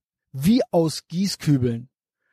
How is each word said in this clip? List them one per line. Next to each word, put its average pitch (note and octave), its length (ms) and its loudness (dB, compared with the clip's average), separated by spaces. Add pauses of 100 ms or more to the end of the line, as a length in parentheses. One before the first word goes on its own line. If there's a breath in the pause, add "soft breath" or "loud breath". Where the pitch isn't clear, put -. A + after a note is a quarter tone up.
(320)
Wie F3+ 380 2
aus E3 360 -2
Gießkübeln. C3 800 -2 (440)